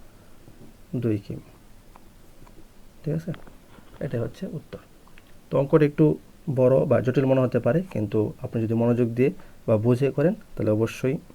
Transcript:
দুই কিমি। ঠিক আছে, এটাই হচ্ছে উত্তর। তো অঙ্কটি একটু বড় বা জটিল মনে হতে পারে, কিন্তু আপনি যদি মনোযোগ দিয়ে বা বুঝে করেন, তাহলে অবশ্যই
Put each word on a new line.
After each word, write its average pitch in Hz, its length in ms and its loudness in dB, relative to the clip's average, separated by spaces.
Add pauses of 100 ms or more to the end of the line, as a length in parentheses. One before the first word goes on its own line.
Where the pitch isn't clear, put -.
(960)
দুই 117 220 -2
কিমি। - 220 -12 (1600)
ঠিক 151 100 -4
আছে, 160 180 -6 (680)
এটাই 123 200 -6
হচ্ছে 120 260 -8
উত্তর। 185 320 -14 (720)
তো 139 80 0
অঙ্কটি 151 260 2
একটু 151 340 2 (320)
বড় 131 360 4
বা 120 140 4
জটিল 127 240 0
মনে 131 160 2
হতে 127 180 0
পারে, 123 320 0
কিন্তু 107 420 -2 (100)
আপনি 120 200 -4
যদি 110 120 -2
মনোযোগ 117 340 2
দিয়ে 123 220 0 (360)
বা 113 100 4
বুঝে 123 340 2
করেন, 151 240 0 (220)
তাহলে 107 140 0
অবশ্যই 113 480 0 (160)